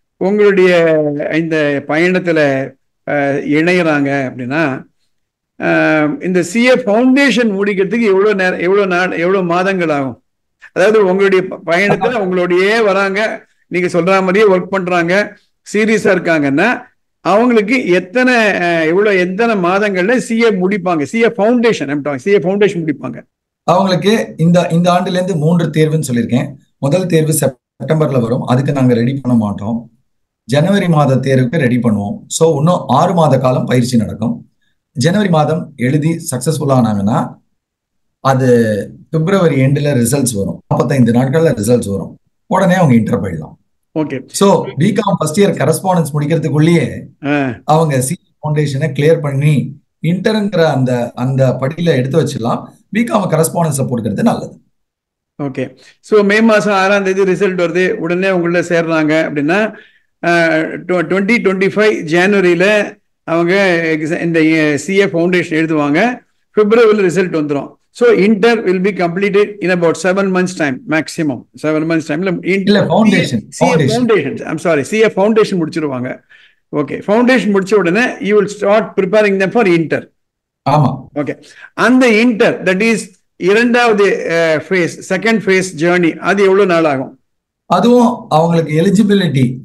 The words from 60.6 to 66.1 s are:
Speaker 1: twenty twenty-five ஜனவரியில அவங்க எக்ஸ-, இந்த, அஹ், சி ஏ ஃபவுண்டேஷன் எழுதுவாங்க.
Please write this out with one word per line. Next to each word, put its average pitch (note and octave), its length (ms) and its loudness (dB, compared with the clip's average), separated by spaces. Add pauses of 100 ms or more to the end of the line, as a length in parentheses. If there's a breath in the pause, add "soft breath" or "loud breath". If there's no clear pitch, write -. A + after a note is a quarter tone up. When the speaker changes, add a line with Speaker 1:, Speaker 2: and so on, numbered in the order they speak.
Speaker 1:
twenty F#3+ 520 0
twenty-five G3 540 0
ஜனவரியில F#3 1040 0 (280)
அவங்க E3+ 560 0 (180)
எக்ஸ-, D#3 220 -6
இந்த, E3 200 0
அஹ், D#3 340 2
சி F#3+ 240 -4
ஏ G3 80 4
ஃபவுண்டேஷன் F3 560 0
எழுதுவாங்க. D#3+ 640 -2 (300)